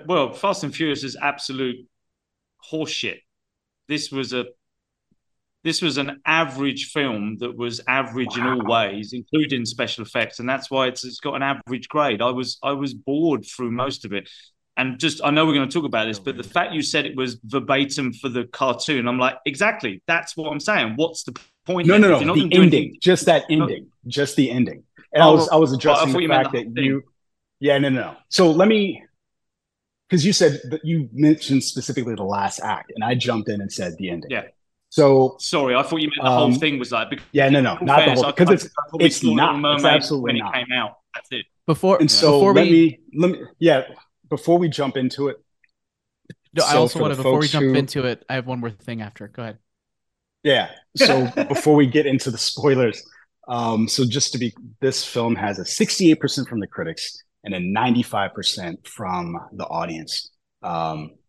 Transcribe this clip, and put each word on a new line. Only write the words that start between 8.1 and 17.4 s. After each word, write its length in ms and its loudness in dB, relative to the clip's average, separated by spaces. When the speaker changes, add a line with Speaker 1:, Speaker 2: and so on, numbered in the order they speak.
Speaker 1:
in 80 -4
all 200 -4
Speaker 2:
Wow. 260 0
Speaker 1:
ways, 220 -12
including 520 -4
special 380 -6
effects, 360 -6
and 100 -6
that's 200 -6
why 180 0
it's, 180 -8
it's 140 -16
got 160 -8
an 80 -6
average 440 -6
grade. 340 -2
I 100 0
was, 300 -8
I 120 -2
was 200 -6
bored 520 -2
through 260 -8
most 320 -6
of 100 -12
it, 160 -8
and 240 -4
just, 240 -2
I 60 2
know 160 4
we're 80 2
gonna 160 0
talk 160 -2
about 200 -2
this, 140 -6
but 160 -8
the 80 -12
fact 300 -2
you 80 -4
said 240 -2
it 100 -10
was 280 -6